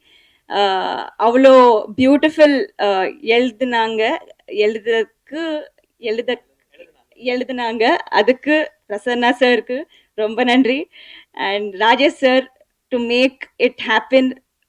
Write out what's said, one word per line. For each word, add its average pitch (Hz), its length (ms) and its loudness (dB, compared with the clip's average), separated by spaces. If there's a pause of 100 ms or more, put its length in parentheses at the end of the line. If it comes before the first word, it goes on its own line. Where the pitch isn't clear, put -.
(480)
Uh, 190 600 -4 (120)
அவ்வளோ 247 680 6 (120)
பியூட்டிஃபுல், 285 800 2
uh, 190 280 -2 (160)
எழுதுனாங்க, 233 960 -2 (300)
எழுதுறதுக்கு, 226 1120 -4 (380)
எழுத-, 233 440 -6 (720)
எழுதுனாங்க. 247 680 -4 (100)
அதுக்கு 262 760 0 (160)
பிரசன்னா 240 520 -2
சாருக்கு 247 440 0 (300)
ரொம்ப 214 300 -4
நன்றி. 254 460 0 (420)
And 202 440 -6
ராஜேஷ் 240 460 0
sir 262 240 2 (460)
to 254 60 -2
make 240 400 -2 (260)
it 247 240 -2
happen, 254 480 0 (340)